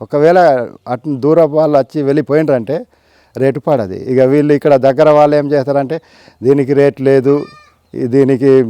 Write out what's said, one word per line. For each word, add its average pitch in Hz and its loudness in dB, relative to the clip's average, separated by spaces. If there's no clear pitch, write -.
ఒకవేళ 151 2
అటు 127 -8
దూరపు 151 0
వాళ్ళు 151 0
వచ్చి 143 -4
వెళ్ళిపోయినరంటే 143 -2
రేటు 135 -2
పడదు. 117 -4
ఇక 123 -2
వీళ్ళు 147 2
ఇక్కడ 143 0
దగ్గర 135 2
వాళ్ళు 147 2
ఏం 143 -2
చేస్తారంటే, 139 -4
దీనికి 139 0
రేటు 139 0
లేదు, 135 2
ఈ, 131 -6
దీనికి 131 2